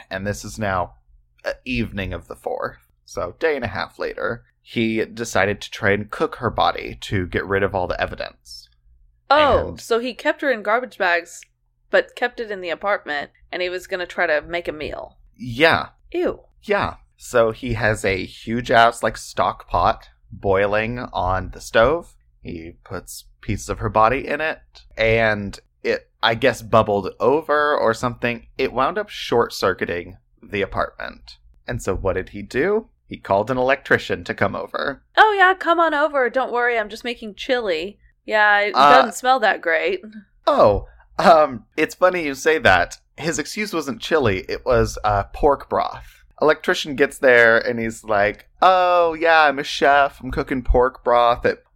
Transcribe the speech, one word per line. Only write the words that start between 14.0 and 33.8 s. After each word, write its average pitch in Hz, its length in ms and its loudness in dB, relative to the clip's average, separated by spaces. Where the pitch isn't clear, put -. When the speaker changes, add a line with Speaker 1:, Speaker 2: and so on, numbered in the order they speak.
Speaker 2:
try 180 200 -4
to 151 160 0
make 170 260 -8
a 170 40 -6
meal. - 460 -12
Speaker 1:
Yeah. 120 540 0
Speaker 2:
Ew. 339 320 -4
Speaker 1:
Yeah. 185 340 -2
So 113 340 0
he 120 240 -6
has 110 300 -2
a 95 200 -2
huge-ass, 117 800 2
like, 110 160 -2
stock - 500 -4
pot 92 400 -2
boiling 101 640 -2
on 92 520 -4
the 82 100 -18
stove. 139 540 0
He 82 420 -14
puts - 420 -14
pieces - 260 -8
of 95 100 -8
her 110 120 -6
body 110 360 2
in 147 140 -4
it, 156 200 -6
and 110 600 0
it, - 280 -4
I 113 120 2
guess, 117 280 -2
bubbled 104 480 2
over 147 560 0
or 110 180 2
something. 120 520 -6
It 131 140 -2
wound 139 260 -2
up 208 120 -6
short-circuiting 92 1040 -2
the 98 200 -6
apartment. - 760 -8
And 120 160 -8
so 95 120 -2
what 90 200 -4
did 92 160 -6
he 107 120 -14
do? 185 460 -2
He - 120 -14
called 104 320 0
an 127 80 -2
electrician 127 680 0